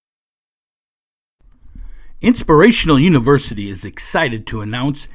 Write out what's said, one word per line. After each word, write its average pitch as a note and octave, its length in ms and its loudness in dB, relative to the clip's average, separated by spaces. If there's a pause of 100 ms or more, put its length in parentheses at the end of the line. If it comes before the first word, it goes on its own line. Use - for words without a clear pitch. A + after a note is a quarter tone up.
(2250)
Inspirational D#3+ 800 4
University C3 720 2
is F#2+ 160 -12
excited A2+ 600 -4
to A2 140 -8
announce B2 540 -6